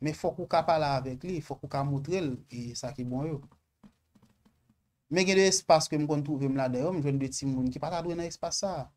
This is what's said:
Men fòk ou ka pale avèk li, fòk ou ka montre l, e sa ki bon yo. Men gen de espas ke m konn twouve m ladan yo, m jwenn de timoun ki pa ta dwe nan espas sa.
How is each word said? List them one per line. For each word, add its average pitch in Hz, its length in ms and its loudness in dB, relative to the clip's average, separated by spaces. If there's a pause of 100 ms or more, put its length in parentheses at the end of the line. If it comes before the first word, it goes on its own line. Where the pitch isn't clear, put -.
Men 151 120 -2
fòk 180 260 -4
ou 165 80 -8
ka 165 160 4
pale 156 300 4
avèk 131 320 -6
li, 180 160 -4
fòk - 200 -10
ou 139 80 -12
ka 139 140 0
montre 143 360 -2
l, 135 120 -2 (160)
e 120 280 -8
sa 120 160 -6
ki 127 140 -6
bon 131 200 -4
yo. 143 120 -6 (1700)
Men 180 200 4
gen 190 120 6
de 190 80 8
espas 165 400 4
ke 151 100 0
m 151 100 2
konn 147 160 0
twouve 139 260 0
m 135 80 0
ladan 127 260 0
yo, 180 80 0
m 165 120 -2
jwenn 139 160 2
de 131 120 -2
timoun 131 400 -2
ki 147 100 -10
pa 160 100 -4
ta 170 120 -2
dwe 170 120 -4
nan 170 120 -4
espas - 360 -6
sa. 190 100 -2 (220)